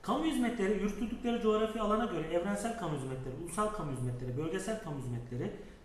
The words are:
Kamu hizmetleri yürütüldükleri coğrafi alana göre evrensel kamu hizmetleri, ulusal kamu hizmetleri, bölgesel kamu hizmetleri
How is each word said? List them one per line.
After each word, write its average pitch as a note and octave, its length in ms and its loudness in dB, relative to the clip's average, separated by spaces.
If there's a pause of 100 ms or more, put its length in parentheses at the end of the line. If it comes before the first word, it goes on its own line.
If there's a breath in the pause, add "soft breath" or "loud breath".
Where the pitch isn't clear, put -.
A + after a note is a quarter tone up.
Kamu C#4 240 0
hizmetleri A#3+ 480 4
yürütüldükleri G#3 680 0
coğrafi G#3+ 400 4
alana G#3+ 240 4
göre E3 280 -2
evrensel G3+ 460 0
kamu D#3 180 0
hizmetleri, C3 460 -4
ulusal G#3+ 240 0
kamu D#3+ 240 -2
hizmetleri, B2 460 -2
bölgesel F#3+ 460 -2
kamu D3 140 -6
hizmetleri A#2+ 540 -4 (340 loud breath)